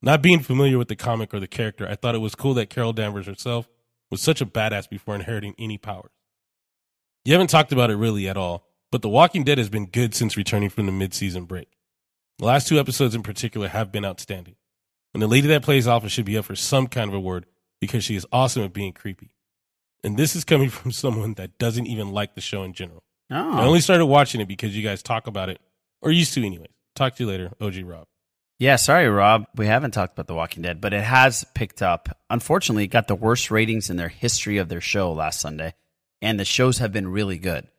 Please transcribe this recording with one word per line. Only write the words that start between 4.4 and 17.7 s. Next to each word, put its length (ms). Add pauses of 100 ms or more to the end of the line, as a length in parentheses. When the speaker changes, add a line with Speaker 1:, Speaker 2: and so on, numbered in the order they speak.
Speaker 1:
badass 440
before 260
inheriting 440
any 180
powers. 340 (1120)
You 80
haven't 160
talked 240
about 180
it 60
really 320
at 80
all, 280 (260)
but 100
The 80
Walking 340
Dead 140
has 120
been 180
good 280
since 220
returning 320
from 160
the 80
mid-season 520
break. 220 (680)
The 80
last 240
two 100
episodes 340
in 100
particular 440
have 240
been 140
outstanding. 500 (580)
And 80
the 60
lady 200
that 160
plays 240
Alpha 200
should 180
be 120
up 80
for 100
some 320
kind 220
of 40
award 320 (360)